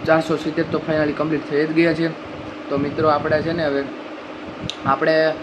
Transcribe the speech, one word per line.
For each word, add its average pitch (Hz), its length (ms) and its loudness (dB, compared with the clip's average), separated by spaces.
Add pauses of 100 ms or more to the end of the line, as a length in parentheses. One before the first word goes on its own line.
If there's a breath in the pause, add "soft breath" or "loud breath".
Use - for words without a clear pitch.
ચારસો 160 320 2
સિત્તેર 156 340 -2
તો 156 180 0
finally 156 240 2
કમ્પ્લીટ 151 380 -2
થઈ 151 160 2
જ 156 60 -4
ગયા 165 220 4
છે. 165 140 0 (640)
તો 143 60 0
મિત્રો 143 320 0
આપણે 151 340 2
છે 160 100 -2
ને 165 140 0
હવે 139 180 0 (1000)
આપણે 156 460 4 (100)